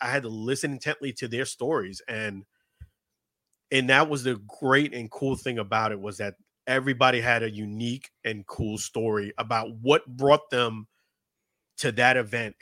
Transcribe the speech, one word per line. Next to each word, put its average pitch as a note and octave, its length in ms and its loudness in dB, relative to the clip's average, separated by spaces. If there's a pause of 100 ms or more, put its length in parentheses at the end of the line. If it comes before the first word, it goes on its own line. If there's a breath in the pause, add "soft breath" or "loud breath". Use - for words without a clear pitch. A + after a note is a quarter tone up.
I B2 100 -2
had C#3 120 0
to A#2 80 -8
listen B2+ 420 -2
intently C#3+ 420 -6
to B2 140 -8
their A#2+ 160 -4
stories, A#2+ 640 -4
and, G#2+ 360 -6 (1300)
and C3 200 2
that C#3+ 180 6
was C#3 160 -4
the B2+ 120 0 (240)
great C#3 340 4
and A#2 160 -8
cool C3+ 260 -2
thing A#2+ 220 -4
about A2 340 0
it, G2+ 80 -6
was G2+ 180 -10
that G2+ 160 -6 (320)
everybody C3 540 2
had A#2 220 2
a A2+ 80 -4
unique G#2+ 600 -6 (140)
and G#2+ 220 -6
cool G#2+ 320 -4
story G#2+ 580 -2
about A2+ 320 -2 (140)
what D3 240 4
brought C#3 440 4
them A2+ 360 0 (880)
to B2+ 160 -2
that B2 240 6
event A2+ 460 -2